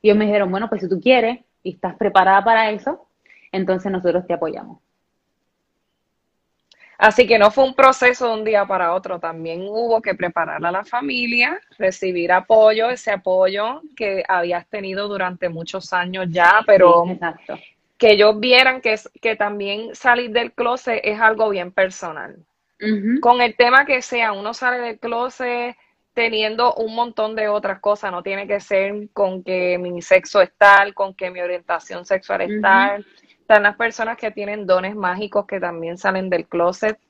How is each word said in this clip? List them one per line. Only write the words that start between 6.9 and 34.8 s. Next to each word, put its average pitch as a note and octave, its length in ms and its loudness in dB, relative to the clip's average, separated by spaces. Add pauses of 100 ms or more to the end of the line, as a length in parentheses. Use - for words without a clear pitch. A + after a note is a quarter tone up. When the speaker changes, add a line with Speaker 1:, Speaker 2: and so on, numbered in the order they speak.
Speaker 2:
Así A3 280 6
que A3+ 120 4
no G#3 120 6
fue C4+ 140 2
un C4 100 -2
proceso B3+ 540 2
de A3+ 60 -2
un A3 100 -8
día G#3 220 2
para F3+ 280 -2
otro, F#3 260 -6
también E3 480 -10
hubo A3+ 320 -2
que G#3 140 -4
preparar E3 500 -4
a E3+ 80 0
la G3 120 -4
familia, B3 760 -4 (180)
recibir F#3 540 -2
apoyo, A3 580 4
ese B3 220 -6
apoyo G3 720 -2 (120)
que G3 320 -4
habías F3 420 -2
tenido G3 380 -8
durante F#3 440 -6
muchos E3+ 420 -10
años F#3 380 -4
ya, F3+ 360 6
pero F3+ 380 6
Speaker 1:
Sí, F3+ 80 -6
exacto. E3+ 520 -10 (340)
Speaker 2:
Que A3 140 6
ellos G#3 280 6
vieran B3+ 400 4
que A3+ 140 -2
es, - 160 -12 (120)
que A3 140 -2
también G#3 580 -6
salir A#3+ 360 0
del A#3 220 -2
closet A#3+ 520 -4
es G#3 160 -4
algo A3 300 2
bien F3+ 220 -6
personal. F#3 640 -6 (440)
Speaker 1:
Ujú. G#3+ 400 -2
Speaker 2:
Con B3 200 4
el A#3+ 160 0
tema B3+ 300 4
que C4 160 -2
sea, A#3 300 -2
uno G3+ 220 -8
sale B3 240 -4
del A#3 200 -8
closet A#3+ 800 -6 (360)
teniendo A3+ 600 0
un A3 200 -6
montón A3+ 400 -4
de A3 140 -2
otras G3+ 320 -4
cosas, G#3 300 -2
no F3 120 -8
tiene G3 240 -8
que G3+ 140 -2
ser G#3 520 -4
con F#3 300 -2
que F3+ 360 -2
mi F3+ 240 -8
sexo F#3 380 2
es - 160 2
tal, G3+ 380 4
con G3 200 -6
que F#3 160 -8
mi F3+ 100 -16
orientación F3 640 -8
sexual F#3+ 380 -4
es G3+ 100 -6
Speaker 1:
Ujú. G#3+ 100 -6
Speaker 2:
tal. G3+ 440 2 (340)
Están G#3+ 220 4
las G#3 140 0
personas A3+ 400 -6
que A3+ 140 -8
tienen G#3 360 -10
dones F#3 300 0